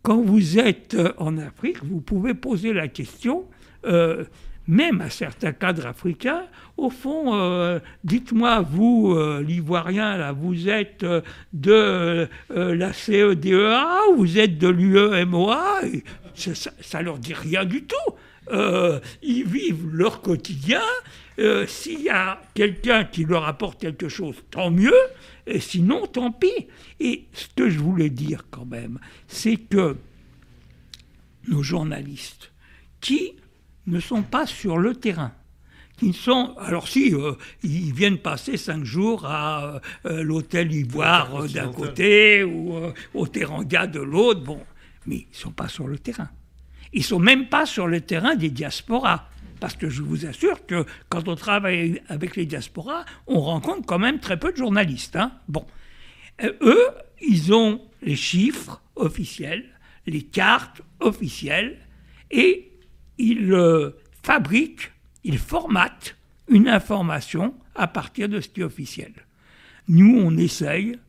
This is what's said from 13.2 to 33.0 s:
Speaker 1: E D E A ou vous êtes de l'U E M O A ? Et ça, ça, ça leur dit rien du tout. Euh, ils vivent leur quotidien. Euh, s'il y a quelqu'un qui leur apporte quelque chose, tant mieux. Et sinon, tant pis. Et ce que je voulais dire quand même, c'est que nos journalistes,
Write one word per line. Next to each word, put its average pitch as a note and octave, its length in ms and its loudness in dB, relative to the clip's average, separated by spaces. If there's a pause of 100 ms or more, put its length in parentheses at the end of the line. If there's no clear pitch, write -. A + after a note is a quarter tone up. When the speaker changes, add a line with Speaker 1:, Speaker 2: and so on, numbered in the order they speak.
Speaker 1:
E G3+ 140 6
D F3+ 180 0
E G3+ 140 6
A D#4+ 340 2 (100)
ou D#4+ 60 8
vous F3+ 200 4
êtes G3 200 4
de F3 100 4
l'U F#3 300 6
E G#3 160 6
M F3+ 200 0
O F3+ 160 4
A ? F#4 360 0
Et - 180 -6 (320)
ça, F3 180 -8
ça, - 180 -10 (100)
ça - 200 -8
leur E3 160 -6
dit C3 160 -10
rien F#3 320 -2
du G3+ 200 -4
tout. A#4 100 -6 (560)
Euh, F3+ 480 2 (240)
ils B3+ 220 0
vivent F3 460 -4
leur F3+ 300 0
quotidien. F3+ 640 -2 (560)
Euh, - 280 2
s'il D#4 340 -10
y D#4+ 80 -2
a F#3+ 320 -2 (120)
quelqu'un G#3 500 2
qui E3 200 -4
leur D#3+ 220 0
apporte D#3 340 -6
quelque D#3 300 -8
chose, D#3 260 -8 (140)
tant F3 220 -2
mieux. G3 220 6 (520)
Et - 140 -4
sinon, G3 480 0
tant B3 240 -4
pis. F#4 360 0 (320)
Et B3 320 -4
ce - 240 -16
que B3+ 140 2
je D#3 100 0
voulais D#3 300 0
dire D3 400 -6
quand B2 160 -16
même, A#2 340 -12 (280)
c'est A3 300 -2
que F#3 400 0 (1500)
nos D3 160 0
journalistes, C#3+ 880 -8 (500)